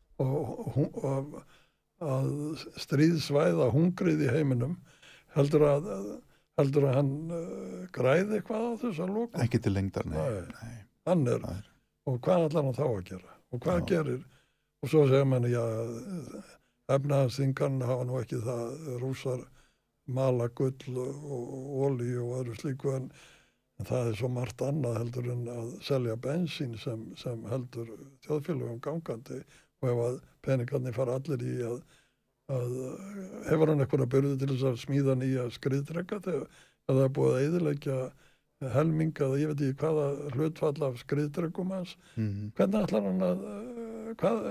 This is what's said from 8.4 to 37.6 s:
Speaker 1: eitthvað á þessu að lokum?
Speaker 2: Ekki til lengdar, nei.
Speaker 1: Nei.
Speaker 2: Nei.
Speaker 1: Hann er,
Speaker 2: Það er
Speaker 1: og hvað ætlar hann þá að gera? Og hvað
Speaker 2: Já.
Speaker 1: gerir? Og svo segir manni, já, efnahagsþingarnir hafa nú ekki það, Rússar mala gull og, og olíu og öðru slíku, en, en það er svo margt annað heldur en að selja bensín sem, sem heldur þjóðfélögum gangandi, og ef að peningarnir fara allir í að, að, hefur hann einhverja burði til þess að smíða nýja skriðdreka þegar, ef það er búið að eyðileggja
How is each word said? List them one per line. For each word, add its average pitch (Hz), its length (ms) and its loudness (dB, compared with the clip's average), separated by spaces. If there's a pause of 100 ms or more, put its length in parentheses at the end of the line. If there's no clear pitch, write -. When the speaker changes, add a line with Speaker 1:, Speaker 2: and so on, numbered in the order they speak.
Speaker 1:
eitthvað 226 260 -2
á 240 100 -2
þessu 202 240 -4
að 185 140 -2
lokum? 233 260 -4
Speaker 2:
Ekki 117 220 2
til 101 100 2
lengdar, 98 320 -2
nei. 78 120 -4
Speaker 1:
Nei. 95 240 -2 (200)
Speaker 2:
Nei. 113 160 -12 (300)
Speaker 1:
Hann 160 200 4
er, 117 120 2
Speaker 2:
Það 92 180 -6
er 101 80 -10 (420)
Speaker 1:
og 123 140 -2
hvað 175 280 4
ætlar 151 140 2
hann 131 100 0
þá 139 120 -2
að 104 200 0
gera? - 280 -14 (180)
Og 123 80 -6
hvað 175 200 2
Speaker 2:
Já. - 80 0
Speaker 1:
gerir? 143 360 0 (600)
Og 131 60 -6
svo 151 180 8
segir 135 180 8
manni, 123 240 4
já, 120 160 2 (1200)
efnahagsþingarnir 135 1000 2
hafa 123 180 0
nú 127 140 -2
ekki 123 220 -4
það, 123 580 -6
Rússar 127 460 -4 (640)
mala 127 420 2
gull 131 480 -2
og, 139 260 -6
og 135 580 -6
olíu 123 400 0
og 127 220 -4
öðru 117 120 -6
slíku, 135 380 -4
en, 131 140 -4 (720)
en 98 60 -8
það 120 260 0
er 104 80 -4
svo 120 100 -2
margt 123 320 -6
annað 127 380 -2
heldur 120 320 -4
en 120 160 -4
að 120 240 -8 (100)
selja 123 340 0
bensín 135 600 -4
sem, 113 380 -8
sem 117 300 -8
heldur 120 440 -6 (320)
þjóðfélögum 135 600 -4
gangandi, 135 580 -6 (440)
og 127 60 2
ef 120 160 2
að 123 140 -2 (240)
peningarnir 127 500 0
fara 131 240 0
allir 135 240 -4
í 127 220 -4
að, 117 160 -4 (680)
að, 123 280 -2 (640)
hefur 156 300 6
hann 147 80 4
einhverja 135 260 2
burði 135 300 2
til 135 160 -2
þess 131 160 0
að 117 100 -2
smíða 135 380 2
nýja 127 320 0
skriðdreka 160 720 -4
þegar, 170 240 -2 (440)
ef 135 40 4
það 135 100 6
er 135 140 4
búið 131 160 4
að 127 80 2
eyðileggja 147 580 0 (640)